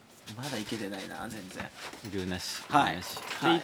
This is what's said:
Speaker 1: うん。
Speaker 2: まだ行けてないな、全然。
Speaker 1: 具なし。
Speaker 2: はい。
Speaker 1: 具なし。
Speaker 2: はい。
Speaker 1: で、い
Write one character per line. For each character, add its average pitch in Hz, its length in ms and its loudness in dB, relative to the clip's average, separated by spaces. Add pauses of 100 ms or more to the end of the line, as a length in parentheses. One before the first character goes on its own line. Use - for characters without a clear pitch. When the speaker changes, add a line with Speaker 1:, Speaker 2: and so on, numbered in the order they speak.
(300)
Speaker 1:
う - 20 -10
ん。 107 40 -10
Speaker 2:
ま 135 120 -6
だ 131 80 -2
行 107 100 -4
け 120 80 -2
て 104 140 -4
な 98 100 -6
い 92 80 -8
な、 90 220 -8
全 107 200 -8
然。 92 200 -8 (420)
Speaker 1:
具 92 140 0
な 92 140 0
し。 - 280 -6
Speaker 2:
は 135 240 8
い。 80 40 -2
Speaker 1:
具 - 20 -2
な 90 60 -6
し。 - 160 -8 (220)
Speaker 2:
は 147 80 8
い。 165 100 8
Speaker 1:
で、 - 0 -
い - 40 2